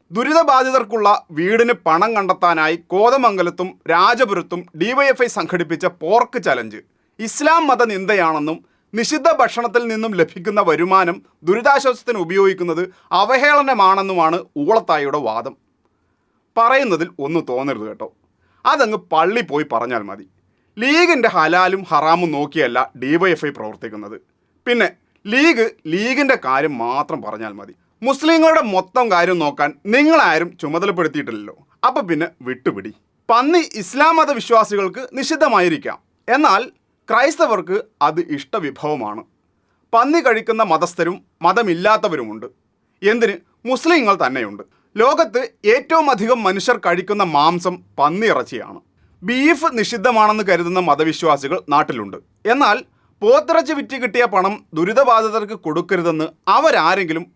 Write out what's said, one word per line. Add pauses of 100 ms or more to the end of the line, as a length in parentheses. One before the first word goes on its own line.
(160)
ദുരിതബാധിതർക്കുള്ള (280)
വീടിന് (120)
പണം
കണ്ടെത്താനായി (160)
കോതമംഗലത്തും (240)
രാജപുരത്തും (200)
ഡി (100)
വൈ
എഫ്
ഐ
സംഘടിപ്പിച്ച (140)
പോർക്ക്
ചലഞ്ച് (460)
ഇസ്ലാം
മത
നിന്ദയാണെന്നും (360)
നിഷിദ്ധ (140)
ഭക്ഷണത്തിൽ
നിന്നും
ലഭിക്കുന്ന
വരുമാനം (300)
ദുരിതാശ്വാസത്തിന്
ഉപയോഗിക്കുന്നത് (380)
അവഹേളനമാണെന്നുമാണ് (240)
ഊളത്തായിയുടെ
വാദം. (1000)
പറയുന്നതിൽ (180)
ഒന്ന് (100)
തോന്നരുത്
കേട്ടോ, (640)
അതങ്ങ് (140)
പള്ളി
പോയി
പറഞ്ഞാൽ
മതി. (540)
ലീഗിൻ്റെ
ഹലാലും
ഹറാമും
നോക്കിയല്ല (160)
ഡി
വൈ
എഫ്
ഐ
പ്രവർത്തിക്കുന്നത്. (480)
പിന്നെ (420)
ലീഗ് (260)
ലീഗിൻ്റെ (120)
കാര്യം
മാത്രം
പറഞ്ഞാൽ
മതി. (320)
മുസ്ലിങ്ങളുടെ (100)
മൊത്തം
കാര്യം
നോക്കാൻ (240)
നിങ്ങളാരും (100)
ചുമതലപ്പെടുത്തിയിട്ടില്ലല്ലോ, (320)
അപ്പൊ
പിന്നെ (180)
വിട്ടുപിടി. (360)
പന്നി (200)
ഇസ്ലാം
മത (100)
വിശ്വാസികൾക്ക് (160)
നിഷിദ്ധമായിരിക്കാം, (380)
എന്നാൽ (460)
ക്രൈസ്തവർക്ക് (300)
അത് (160)
ഇഷ്ടവിഭവമാണ്. (720)
പന്നി
കഴിക്കുന്ന (120)
മതസ്ഥരും (280)
മതമില്ലാത്തവരുമുണ്ട്. (560)
എന്തിന്, (360)
മുസ്ലിങ്ങൾ (100)
തന്നെയുണ്ട്. (380)
ലോകത്ത് (320)
ഏറ്റവും
അധികം
മനുഷ്യർ
കഴിക്കുന്ന (120)
മാംസം (240)
പന്നിയിറച്ചിയാണ്. (420)
ബീഫ് (100)
നിഷിദ്ധമാണെന്ന്
കരുതുന്ന
മതവിശ്വാസികൾ (140)
നാട്ടിലുണ്ട്. (340)
എന്നാൽ (440)
പോത്തിറച്ചി
വിറ്റ്
കിട്ടിയ
പണം (220)
ദുരിതബാധിതർക്ക്
കൊടുക്കരുതെന്ന് (280)
അവരാരെങ്കിലും (120)